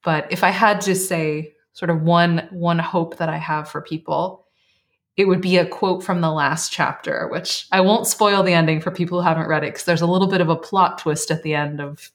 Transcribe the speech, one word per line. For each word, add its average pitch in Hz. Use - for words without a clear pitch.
But 156
if 180
I 202
had 208
to 190
say 156
sort 170
of 160
one, 170
one 170
hope 165
that 165
I 156
have 156
for 156
people, 160
it 190
would 180
be 185
a 170
quote 185
from 180
the 160
last 151
chapter, -
which -
I 190
won't 208
spoil 202
the 180
ending 160
for 185
people 175
who 175
haven't 160
read 156
it, -
'cause -
there's 165
a 170
little 185
bit 190
of 165
a 165
plot -
twist 156
at 160
the 156
end 147
of 147